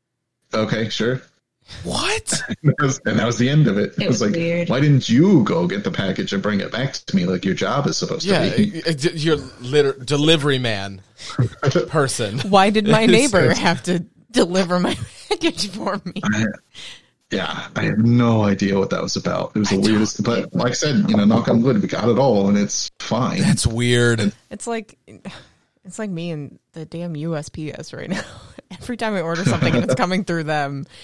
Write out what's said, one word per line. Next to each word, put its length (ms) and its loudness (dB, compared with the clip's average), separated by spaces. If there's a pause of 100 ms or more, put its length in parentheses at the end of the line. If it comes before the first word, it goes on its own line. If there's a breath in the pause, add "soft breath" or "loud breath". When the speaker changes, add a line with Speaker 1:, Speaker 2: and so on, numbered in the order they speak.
(540)
Speaker 1:
"Okay, 360 0
sure." 320 -2 (640)
Speaker 2:
What? 640 -4
Speaker 1:
<laughs> 60 -6 (100)
And 140 4
that 80 -4
was, 200 -2
and 140 0
that 60 0
was 120 -2
the 120 2
end 180 4
of 100 0
it. 200 -2
Speaker 3:
It 60 -2
Speaker 1:
It 40 -2
was 140 0
Speaker 3:
was 100 0
Speaker 1:
like, 80 -2
Speaker 3:
weird. 300 -2
Speaker 1:
"Why 100 0
didn't 300 4
you 340 6
go 240 0
get 160 -4
the 80 -2
package 420 -4
and 80 -2
bring 200 0
it 100 -8
back 220 -4
to 220 -4
me 100 2
like 180 -2
your 120 0
job 320 0
is 100 -2
supposed 280 -6
Speaker 2:
Yeah, 240 2
Speaker 1:
to 80 -4
be?" 220 0
Speaker 2:
it, 260 -2
it, 100 -2
you're 220 2 (240)
liter-, 320 2
delivery 680 2
man 420 -4 (360 loud breath)
Speaker 1:
<laughs> 520 0
Speaker 2:
person. 500 -2
Speaker 4:
Why 300 4
did 180 0
my 140 4
Speaker 2:
<laughs> 20 2
It's, 80 6
Speaker 4:
neighbor 400 4
Speaker 2:
it's 80 0
Speaker 4:
have 240 0
to 160 0 (320)
deliver 480 2
my 180 0 (160)
<laughs> 160 -12
package 400 -2
for 360 -6
me? 80 -10 (100)
Speaker 1:
I, 220 0 (880 loud breath)
yeah, 440 -4
I 80 -4
have 160 0
no 440 4
idea 360 2
what 120 0
that 100 -2
was 140 -6
about. 400 -4
It 40 0
was 100 0
the 60 0
Speaker 2:
I 60 2
don't 100 4
Speaker 1:
weirdest. 320 0
But 320 -2
like 160 0
I 40 -4
said, 340 0
you 80 2
know, 80 4
knock 240 2
on 140 4
wood, 180 2
we 60 0
got 200 -2
it 100 4
all, 300 4
and 100 4
it's 320 -2 (100)
fine. 420 -2
Speaker 2:
That's 260 2
weird. 640 2 (200)
Speaker 4:
It's 160 -12
like, 300 -8 (840 loud breath)
it's 160 -16
like 100 -6
me 220 -6
and 280 -10 (140)
the 120 -12
damn 300 -8
U 200 -4
S 140 -8
P 240 -10
S 180 -14
right 180 -10
now. 180 -4
<laughs> 440 -20
Every 260 -10
time 160 -4
I 80 -2
order 240 -4
something 300 2
and 80 2
it's 100 0
coming 300 0
through 220 -4
them, 400 -2 (180 loud breath)